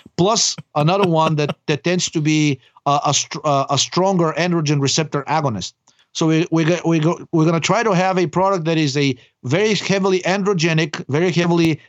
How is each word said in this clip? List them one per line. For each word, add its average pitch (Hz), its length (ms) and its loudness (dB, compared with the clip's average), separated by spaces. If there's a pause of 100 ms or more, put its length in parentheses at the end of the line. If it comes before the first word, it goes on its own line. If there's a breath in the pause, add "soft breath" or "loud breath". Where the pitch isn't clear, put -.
(160 loud breath)
plus 202 400 0 (180)
another 180 340 0
one 160 280 0
that, 147 200 -4 (100)
that 147 180 -2
tends 175 260 -2
to 165 100 -4
be, 151 380 0 (260 soft breath)
uh, 143 220 0
a 147 80 2
str-, - 300 -6
uh, 139 260 0
a 139 80 0
stronger 175 540 0
androgen 156 480 0
receptor 139 480 -2
agonist. 139 460 -2 (400 soft breath)
So 165 120 -2
we, 160 240 2
we 160 140 2
go, 170 200 2
we 165 140 2
go, 160 340 0
we're 156 140 2
gonna 165 120 2
try 196 240 0
to 220 100 2
have 185 260 2
a 175 80 2
product 185 400 0
that 165 100 0
is 147 220 0
a 139 180 0 (280 soft breath)
very 196 300 2
heavily 190 460 0
androgenic, 170 880 0
very 165 240 0
heavily 170 560 2